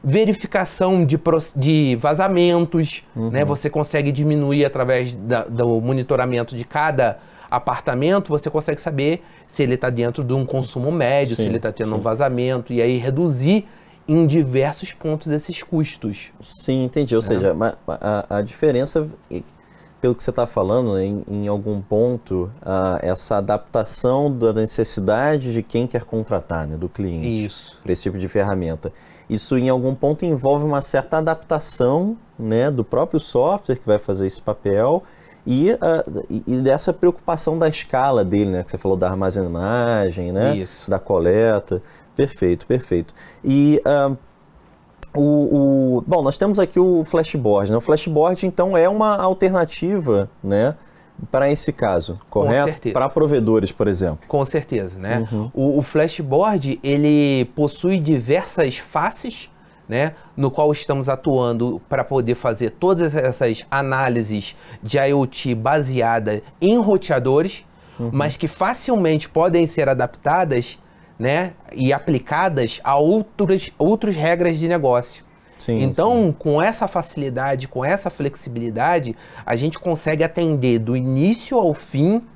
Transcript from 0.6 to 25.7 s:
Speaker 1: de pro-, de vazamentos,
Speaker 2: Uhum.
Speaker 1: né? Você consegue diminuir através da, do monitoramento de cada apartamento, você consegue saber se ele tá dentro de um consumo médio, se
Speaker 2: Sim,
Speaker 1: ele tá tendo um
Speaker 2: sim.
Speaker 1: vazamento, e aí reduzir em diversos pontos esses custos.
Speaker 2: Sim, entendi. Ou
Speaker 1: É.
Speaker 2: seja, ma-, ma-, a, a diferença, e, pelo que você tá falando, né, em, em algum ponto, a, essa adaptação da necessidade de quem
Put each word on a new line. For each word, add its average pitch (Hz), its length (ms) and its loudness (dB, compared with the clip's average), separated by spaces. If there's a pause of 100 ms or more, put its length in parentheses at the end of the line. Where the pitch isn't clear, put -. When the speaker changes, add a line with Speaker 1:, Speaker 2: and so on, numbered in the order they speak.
Speaker 1:
de 147 120 2
pro-, 160 220 2 (160)
de 143 460 2
vazamentos, 170 1040 2 (100)
Speaker 2:
Uhum. 113 160 -2
Speaker 1:
né? 135 140 0
Você 143 260 -2
consegue 147 400 0
diminuir 143 540 2
através 127 500 0
da, 110 300 -2
do 117 360 0
monitoramento 127 760 -2
de 117 80 -8
cada 135 540 0 (320)
apartamento, 135 800 0
você 147 180 -2
consegue 151 320 -4
saber 147 420 -2 (240)
se - 160 -4
ele 127 140 2
tá 127 140 -2
dentro 120 340 -2
de 127 80 -2
um 131 140 0
consumo 127 440 -4
médio, 139 460 0
se 113 60 -2
Speaker 2:
Sim, 107 60 0
Speaker 1:
ele 110 120 0
tá 110 100 -4
tendo 110 220 -4
um 104 60 -2
Speaker 2:
sim. 104 40 -4
Speaker 1:
vazamento, 123 680 -2
e 120 80 0
aí 123 160 2
reduzir 143 720 0 (400)
em 160 180 4
diversos 143 680 0
pontos 156 360 -6
esses 151 320 -4
custos. - 800 -4
Speaker 2:
Sim, - 440 -4
entendi. 127 300 0
Ou 113 40 4
Speaker 1:
É. 113 40 0
Speaker 2:
seja, 95 300 0
ma-, 104 220 0 (120)
ma-, 80 140 -6
a, 104 380 -2
a - 40 0
diferença, 139 640 0 (240)
e, - 140 -10 (560)
pelo 123 140 2
que - 100 -8
você 127 80 -2
tá 120 140 0
falando, 107 480 0
né, 95 100 0
em, 101 260 -4
em 101 180 -4
algum 104 340 -4
ponto, 107 680 -2 (120)
a, 95 400 0
essa 90 340 -2
adaptação 123 1000 -2
da 113 200 2
necessidade 113 960 0
de 113 100 -2
quem 117 240 -2